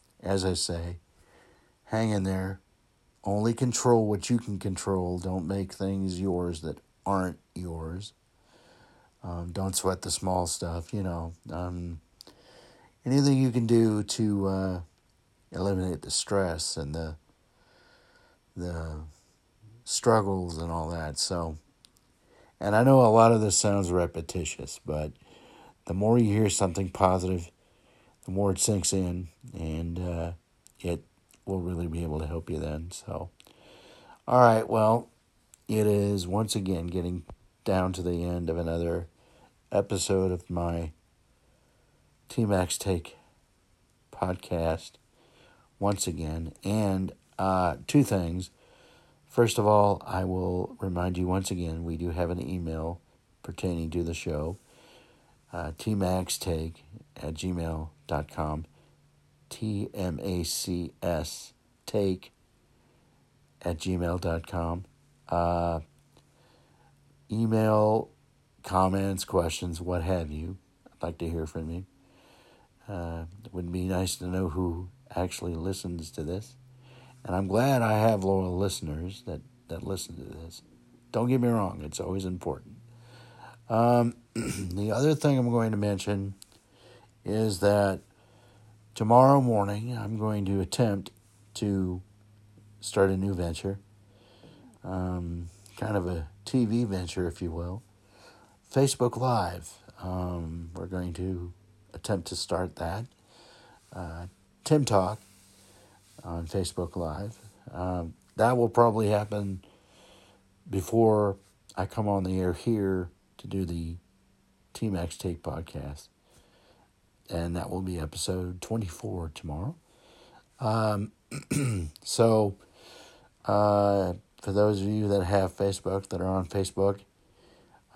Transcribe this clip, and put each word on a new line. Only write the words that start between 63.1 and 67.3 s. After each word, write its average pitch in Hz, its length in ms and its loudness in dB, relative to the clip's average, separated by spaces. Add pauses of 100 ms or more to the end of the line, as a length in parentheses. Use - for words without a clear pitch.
at 87 160 -4
gmail 87 440 0
dot 82 260 -2
com. 85 380 -4 (440)
Uh, 85 500 2 (1500)